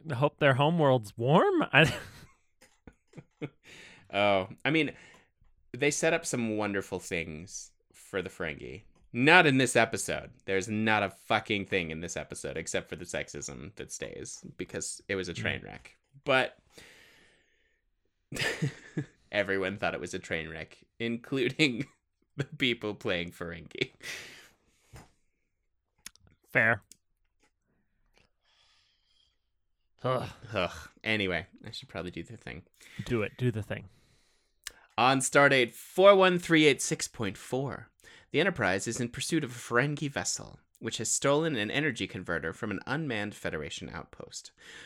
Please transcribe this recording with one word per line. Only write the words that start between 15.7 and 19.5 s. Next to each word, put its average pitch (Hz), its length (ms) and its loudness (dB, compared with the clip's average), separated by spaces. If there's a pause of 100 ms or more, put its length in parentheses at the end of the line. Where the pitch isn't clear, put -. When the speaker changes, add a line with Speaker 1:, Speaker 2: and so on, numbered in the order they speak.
Speaker 2:
But 131 340 0 (1700)
<laughs> - 60 -8 (920)
everyone 98 480 -2